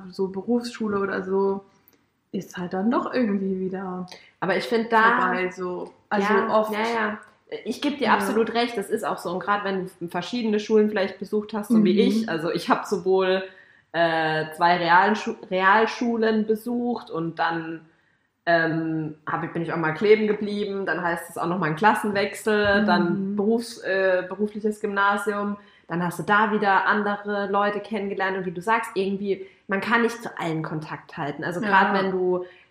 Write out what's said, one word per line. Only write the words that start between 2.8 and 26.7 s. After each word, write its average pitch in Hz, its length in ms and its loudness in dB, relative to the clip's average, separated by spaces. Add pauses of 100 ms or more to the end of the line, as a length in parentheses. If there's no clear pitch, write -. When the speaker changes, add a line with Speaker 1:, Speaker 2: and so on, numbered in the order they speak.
Speaker 1:
doch 294 240 0
irgendwie 196 460 0
wieder 185 480 -6 (320)
Speaker 2:
Aber 180 180 -2
ich 196 80 -2
find 226 260 -2
da 226 280 4
Speaker 1:
vorbei, 185 320 0
so. 180 420 -8 (160)
Also 202 240 2
Speaker 2:
Ja, 226 240 2
Speaker 1:
oft. 214 140 2
Speaker 2:
ja, 208 80 -2
ja. 220 380 -2 (480)
Ich - 160 -6
geb 294 180 -2
dir 240 80 0
Speaker 1:
Ja. 220 60 4
Speaker 2:
absolut 220 400 2
recht, 233 240 0
das 196 120 -4
ist 220 160 -2
auch 175 120 -4
so. - 140 -8
Und 180 80 -4
grad 202 260 -2
wenn 190 240 -2 (100)
du 175 80 -8
verschiedene 214 520 -2
Schulen 214 300 4
vielleicht 196 300 -2
besucht 208 340 -4
hast, 214 160 -6
so 220 140 6
wie 180 100 4
Speaker 1:
Mhm. - 140 4
Speaker 2:
ich, 220 220 0
also 165 220 -4
ich - 180 -4
hab - 160 2
sowohl, 185 580 2 (480)
äh, 160 540 0 (100)
zwei 175 220 4
Realschu-, 202 580 4 (160)
Realschulen 220 960 2
besucht 240 640 -2
und 165 280 -4
dann, 165 420 -4 (640)
ähm, 160 720 0 (100)
hab 160 180 -4
ich, 160 80 -6
bin 170 120 -2
ich 165 100 -4
auch 165 40 -2
mal 156 160 0
kleben 214 340 6
geblieben, 202 580 -2
dann 170 160 -2
heißt 175 280 -2
es - 80 -14
auch 160 100 -4
noch 175 120 0
mal 165 80 0
ein 156 80 0
Klassenwechsel, 208 1040 2
Speaker 1:
Mhm. 214 40 2
Speaker 2:
dann 190 500 2
Berufs-, 226 480 0
äh, 185 440 2
berufliches 208 520 -4
Gymnasium, 202 760 0 (300)
dann 170 160 -2
hast 170 160 -4
du 165 40 -6
da 208 280 2
wieder 196 360 2